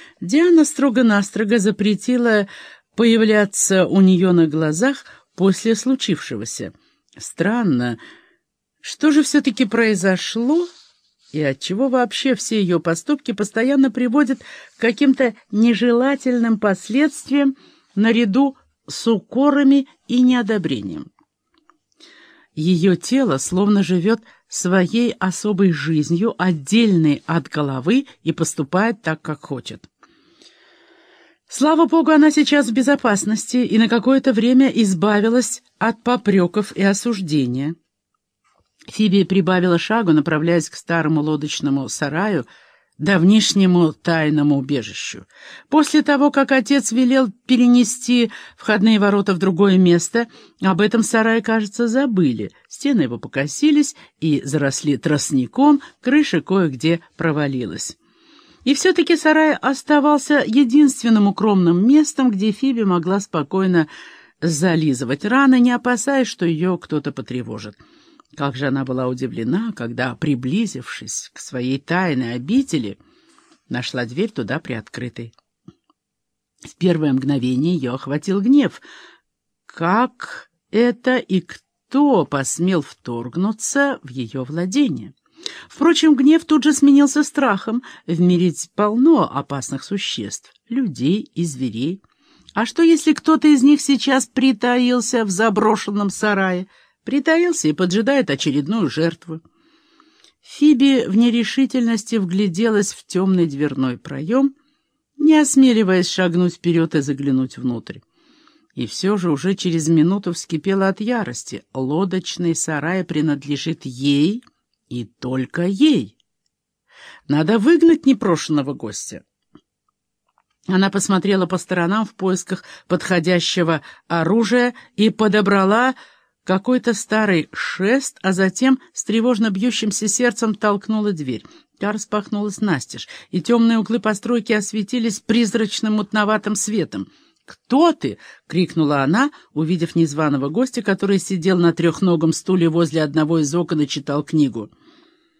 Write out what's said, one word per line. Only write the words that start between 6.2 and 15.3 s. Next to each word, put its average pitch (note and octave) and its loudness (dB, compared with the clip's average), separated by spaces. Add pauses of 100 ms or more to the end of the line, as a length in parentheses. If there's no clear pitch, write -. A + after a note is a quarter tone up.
Странно, E3 -2 (800)
что - -2
же D4 4
все-таки C4+ 0
произошло, A3+ 0 (640)
и D#3 -4
отчего F#3 -2
вообще B3 -2
все A3 -2
ее F3 0
поступки F3 -4
постоянно B3+ 0
приводят B3 -2 (380)
к - -10
каким-то C4 0 (160)